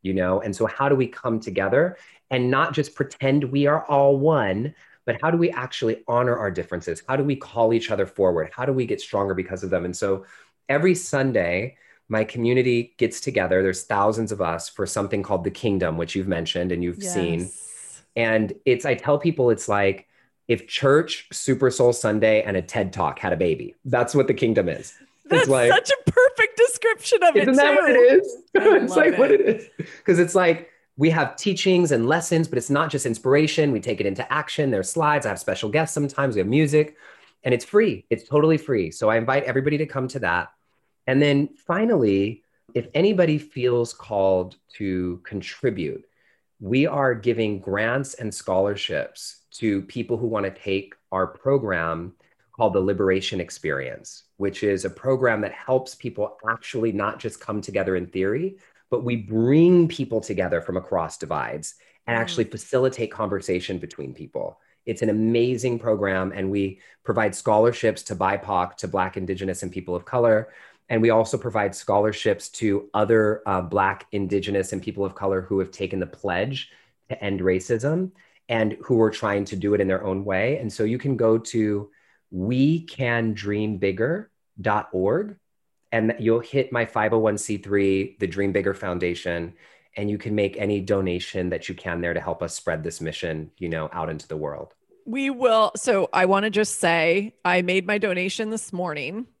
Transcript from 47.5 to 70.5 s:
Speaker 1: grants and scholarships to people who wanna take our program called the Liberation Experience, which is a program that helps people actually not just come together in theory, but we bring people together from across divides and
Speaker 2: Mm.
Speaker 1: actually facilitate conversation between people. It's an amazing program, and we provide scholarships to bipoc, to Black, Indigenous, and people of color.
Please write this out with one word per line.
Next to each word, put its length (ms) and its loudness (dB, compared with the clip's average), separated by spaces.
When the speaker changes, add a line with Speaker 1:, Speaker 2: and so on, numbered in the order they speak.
Speaker 1:
grants 560 -2
and 180 -8
scholarships 1040 -4
to 300 -2
people 340 -6
who 100 -4
wanna 240 -2
take 420 -6
our 140 0
program 880 -2
called 180 2
the 60 2
Liberation 600 0
Experience, 840 -8
which 260 -4
is 220 0
a 40 -2
program 520 0
that 120 -4
helps 420 -2
people 420 -6
actually 440 -4
not 260 -2
just 220 -10
come 220 -6
together 340 -2
in 100 -2
theory, 520 -4
but 120 -2
we 120 -2
bring 720 4
people 340 -4
together 400 -2
from 160 -6
across 400 -4
divides 580 -8
and 100 -2
Speaker 2:
Mm. 60 0
Speaker 1:
actually 220 -2
facilitate 680 -2
conversation 680 -4
between 340 -12
people. 460 -10
It's 160 -6
an 80 2
amazing 720 0
program, 560 0
and 160 -4
we 280 -2
provide 300 0
scholarships 720 2
to 120 -8
bipoc, 600 -2
to 100 -8
Black, 300 -4
Indigenous, 460 -6
and 80 -8
people 240 -8
of 100 -8
color. 440 2